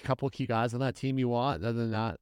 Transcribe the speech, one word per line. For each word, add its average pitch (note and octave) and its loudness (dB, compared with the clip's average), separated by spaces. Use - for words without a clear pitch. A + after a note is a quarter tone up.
couple C3+ 0
key - -4
guys A#2 2
on B2 -2
that C3 0
team C3 0
you B2+ 2
want. A#2+ 0
Other A#2 0
than A#2 0
that, A2 -2